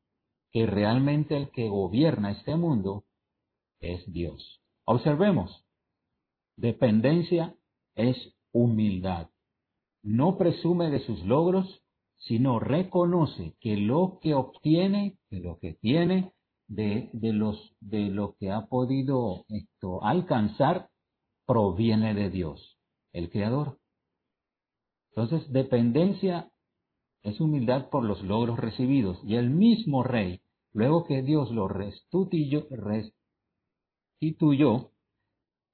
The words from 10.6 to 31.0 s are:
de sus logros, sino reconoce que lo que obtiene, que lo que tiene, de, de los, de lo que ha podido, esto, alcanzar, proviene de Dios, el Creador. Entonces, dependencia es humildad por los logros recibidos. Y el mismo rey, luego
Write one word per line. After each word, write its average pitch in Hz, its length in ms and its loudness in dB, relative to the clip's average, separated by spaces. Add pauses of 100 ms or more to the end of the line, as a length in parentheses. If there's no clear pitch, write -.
de 139 160 0
sus 90 180 -8
logros, 175 600 0 (340)
sino 120 420 0
reconoce 165 1000 0
que 107 180 -2
lo 139 440 0
que 156 120 0
obtiene, 185 840 0 (120)
que 92 100 -8
lo 87 200 -10
que 85 140 -10
tiene, 175 600 0 (340)
de, 107 460 -4
de 113 200 -2
los, 107 460 -4
de 104 300 -4
lo 98 260 -6
que 95 160 -8
ha 107 160 -6
podido, 127 800 -2
esto, 95 560 -10
alcanzar, 107 840 0 (560)
proviene 110 680 2
de 101 160 0
Dios, 87 480 -8 (340)
el 85 180 -8
Creador. 123 500 -2 (1300)
Entonces, 143 420 -4
dependencia 135 1000 0 (720)
es 107 180 -4
humildad 135 480 0
por 139 140 -2
los 98 200 -4
logros 117 360 -2
recibidos. 120 640 0
Y 104 120 -2
el 120 140 0
mismo 165 540 4
rey, 110 380 -2 (300)
luego 143 340 2